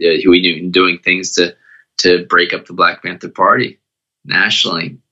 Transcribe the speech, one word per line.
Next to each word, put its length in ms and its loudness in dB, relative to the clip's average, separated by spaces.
uh, 160 2
Huey 240 4
Newton, 300 -4
doing 280 2
things 360 -4
to, 200 0
to 260 2
break 280 0
up 120 -10
the 80 -20
Black 300 0
Panther 260 -10
Party 500 0
nationally. 760 -2